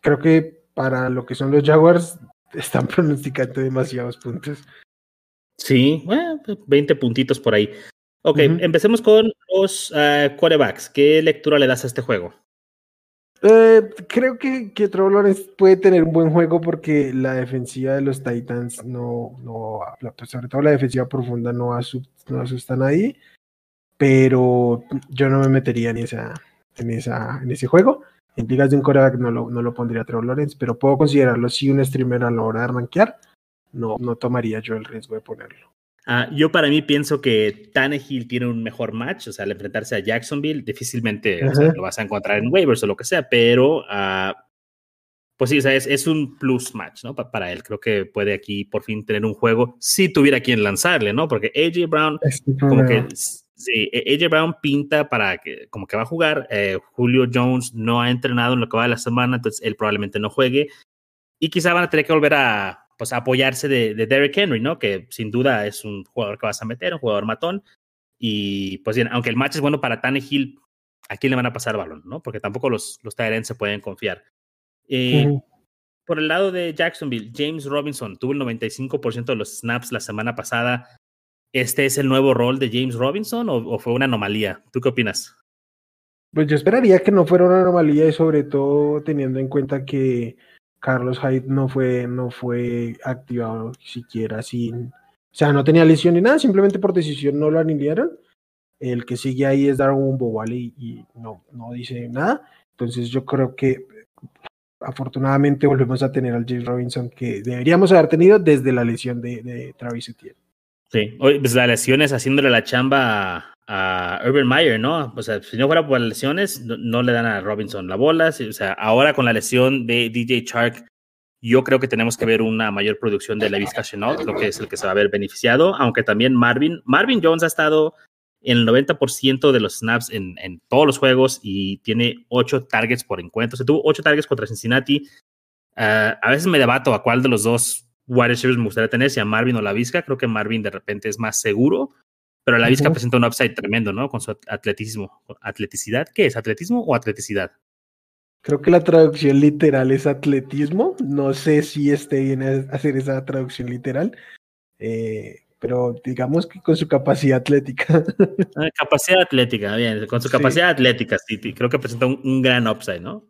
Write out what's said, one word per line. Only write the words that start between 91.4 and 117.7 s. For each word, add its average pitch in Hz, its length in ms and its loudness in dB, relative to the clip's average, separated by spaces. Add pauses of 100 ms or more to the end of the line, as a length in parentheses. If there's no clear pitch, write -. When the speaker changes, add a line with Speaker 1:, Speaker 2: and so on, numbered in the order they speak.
Speaker 1:
no 135 200 0
fue, 127 400 -2
no 123 240 -6
fue 120 760 -6
activado 117 680 -8 (100)
siquiera 113 600 -10
sin... 120 460 -6
o 127 40 -18 (400)
sea, 147 220 2
no 139 100 2
tenía 160 220 6
lesión 160 260 6
ni 170 80 4
nada, 254 180 4
simplemente 196 400 2
por 190 140 0
decisión 147 480 -2
no 151 100 2
lo 160 80 2
alinearon. 160 600 -2 (600)
El 123 280 -6
que 123 100 -6
sigue 135 300 -2
ahí 139 200 2
es 135 120 2
Darwin 135 400 0
Bowale 113 380 -4
y, 120 200 -10
y 120 380 -14
no, 113 280 -18 (100)
no 120 200 -16
dice 123 380 -10
nada. 175 360 -4 (260)
Entonces 120 360 -6
yo 131 160 -4
creo 131 320 -2
que 131 300 -2 (920)
afortunadamente 139 840 0
volvemos 131 360 2
a 135 100 0
tener 127 220 -2
al 120 120 -2
James 120 200 -6
Robinson 123 420 -4
que 113 340 -8
deberíamos 135 480 4
haber 175 160 8
tenido 180 320 6
desde 143 320 4
la 123 140 2
lesión 117 380 -4
de, 120 200 -10
de 123 360 -14
Travis 120 320 -12
Etienne. - 260 -20 (560)
Speaker 2:
Sí, 113 280 -2
oye, 143 200 4
pues 127 140 0
las 123 120 4
lesiones 135 460 2
haciéndole 135 380 0
la 120 140 2
chamba 117 920 -2 (120)
a, 92 520 -4
a 123 100 -2
Urban 135 180 2
Meyer, 131 320 2
¿no? 131 380 -4
O 120 60 -10
sea, 104 200 -6
si - 140 -14
no 131 100 0
fuera 156 200 2
por 135 120 2
las 117 120 0
lesiones, 170 500 -4
no, 117 160 -8
no 120 260 -2
le 123 100 2
dan 117 120 0
a 107 160 -2
Robinson 101 480 -6